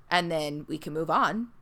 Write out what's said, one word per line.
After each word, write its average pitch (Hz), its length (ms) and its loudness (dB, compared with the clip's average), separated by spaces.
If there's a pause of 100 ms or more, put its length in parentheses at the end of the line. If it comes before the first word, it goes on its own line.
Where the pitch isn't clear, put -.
And 170 220 2
then 147 380 -2
we 156 80 -4
can 151 160 -8
move 160 160 -2
on. 220 400 2 (120)